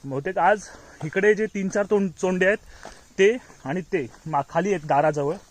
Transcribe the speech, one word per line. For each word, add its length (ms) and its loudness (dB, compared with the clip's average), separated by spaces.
बहुतेक 340 -6
आज 240 4
इकडे 300 2
जे 120 -2
तीन 220 -4
चार 220 -2
तोंड-, 300 0
चोंडे 260 2
आहेत 120 2
ते 180 6
आणि 160 -4
ते 300 -4
मा-, 240 -2
खाली 220 0
आहेत 140 -4
दाराजवळ 480 0